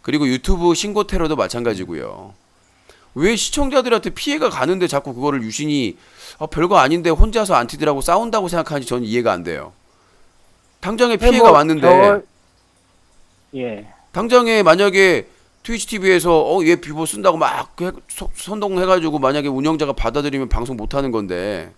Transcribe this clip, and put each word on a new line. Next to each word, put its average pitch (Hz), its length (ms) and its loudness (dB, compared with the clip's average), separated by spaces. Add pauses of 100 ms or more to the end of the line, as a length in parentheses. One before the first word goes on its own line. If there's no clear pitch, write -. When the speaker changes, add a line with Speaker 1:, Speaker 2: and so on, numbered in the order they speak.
Speaker 1:
그리고 147 240 -2
유튜브 170 480 0
신고 202 320 -4
테러도 156 300 -2
마찬가지고요. 92 960 -6 (800)
왜 196 220 0
시청자들한테 254 760 -2
피해가 294 400 -4
가는데 175 360 -2
자꾸 139 280 -6
그거를 135 280 -4
유신이 127 540 -4 (420)
"아, 151 80 -8
별거 175 320 2
아닌데 160 320 2
혼자서 208 440 2
안티들하고 143 460 0
싸운다"고 208 480 0
생각하는지 151 400 -4
저는 123 180 -4
이해가 117 260 0
안 87 120 -6
돼요. 78 280 -10 (1080)
당장에 226 380 0
Speaker 2:
네, 233 120 4
Speaker 1:
피해가 233 180 6
Speaker 2:
뭐, 175 100 10
Speaker 1:
왔는데 156 300 2
Speaker 2:
저, 190 340 6 (1400)
예. 107 280 -8 (260)
Speaker 1:
당장에 226 500 2
만약에 185 680 4 (340)
트위치 226 240 -8
티비에서 180 540 2 (160)
"어, 180 80 0
얘 170 120 4
뷰보 151 300 -10
쓴다"고 190 300 -2
막 - 440 -4
해, 185 120 -6 (160)
소-, - 260 -10
선동해가지고 185 840 -2
만약에 139 300 0
운영자가 143 440 -2
받아들이면 135 560 -4
방송 120 300 -4
못하는 135 340 -4
건데 92 640 -6